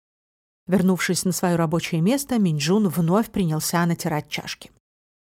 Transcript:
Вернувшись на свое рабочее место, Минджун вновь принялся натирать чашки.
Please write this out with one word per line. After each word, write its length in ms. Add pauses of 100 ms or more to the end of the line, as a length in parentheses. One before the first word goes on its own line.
(680)
Вернувшись 560
на 80
свое 260
рабочее 440
место, 380
Минджун 500
вновь 400
принялся 560
натирать 440
чашки. 420 (640)